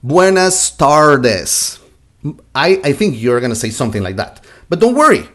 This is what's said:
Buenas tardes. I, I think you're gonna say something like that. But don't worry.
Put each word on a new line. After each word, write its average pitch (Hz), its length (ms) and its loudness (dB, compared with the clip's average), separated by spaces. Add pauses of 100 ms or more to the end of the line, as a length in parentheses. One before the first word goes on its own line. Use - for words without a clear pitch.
Buenas 185 760 0
tardes. 139 1000 2 (760)
I, 175 280 0
I 143 100 0
think 175 280 -2
you're 120 180 0
gonna 123 160 -4
say 110 140 -6
something 107 320 -4
like 95 140 -6
that. - 280 -10 (260)
But 170 100 -2
don't 233 160 2
worry. 269 400 2